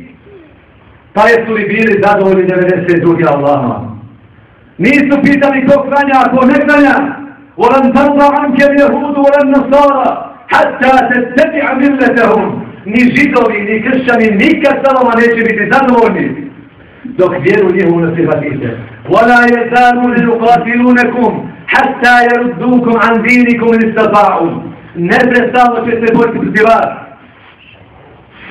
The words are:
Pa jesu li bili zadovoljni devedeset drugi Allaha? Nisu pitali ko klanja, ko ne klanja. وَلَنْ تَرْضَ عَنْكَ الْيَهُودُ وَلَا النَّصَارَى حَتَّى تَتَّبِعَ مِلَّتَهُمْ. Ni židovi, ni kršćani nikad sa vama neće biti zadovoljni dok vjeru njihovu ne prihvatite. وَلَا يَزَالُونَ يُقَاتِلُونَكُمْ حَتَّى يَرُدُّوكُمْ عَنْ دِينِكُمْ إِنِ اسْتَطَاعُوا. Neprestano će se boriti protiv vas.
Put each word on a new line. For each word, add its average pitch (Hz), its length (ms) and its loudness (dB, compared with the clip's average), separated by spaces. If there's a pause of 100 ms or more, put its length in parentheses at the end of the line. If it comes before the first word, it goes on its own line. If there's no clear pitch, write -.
(1120)
Pa 202 80 0
jesu 226 320 0
li 202 100 -4
bili 220 400 0
zadovoljni 190 480 2
devedeset 175 500 0
drugi 165 220 0
Allaha? 143 520 0 (1000)
Nisu 277 460 0
pitali 277 440 0
ko 285 140 4
klanja, 277 380 0 (120)
ko 247 140 2
ne 285 200 4
klanja. 285 300 4 (600)
وَلَنْ 262 360 2
تَرْضَ 285 260 2 (180)
عَنْكَ 285 220 -2 (100)
الْيَهُودُ 285 460 0 (100)
وَلَا 285 180 4
النَّصَارَى 277 680 2 (440)
حَتَّى - 400 0 (160)
تَتَّبِعَ 285 640 -2
مِلَّتَهُمْ. 247 720 0 (400)
Ni 226 160 -2 (140)
židovi, 247 460 0
ni 220 220 -4
kršćani 240 440 0 (160)
nikad 302 400 0
sa 269 120 2
vama 254 200 0
neće 226 320 2
biti 208 240 -4
zadovoljni 226 720 0 (600)
dok 180 380 -2
vjeru 196 340 2
njihovu 170 240 0
ne 165 140 -2
prihvatite. 143 560 -4 (400)
وَلَا 233 320 4 (140)
يَزَالُونَ 247 580 0 (140)
يُقَاتِلُونَكُمْ 240 1040 0 (360)
حَتَّى 254 480 0 (140)
يَرُدُّوكُمْ 240 760 0
عَنْ 233 100 2 (140)
دِينِكُمْ 240 460 2
إِنِ 220 140 2
اسْتَطَاعُوا. 196 640 0 (420)
Neprestano 240 880 0
će 233 60 -4
se 226 240 -2
boriti 233 240 0
protiv - 240 -2
vas. 220 240 2 (1600)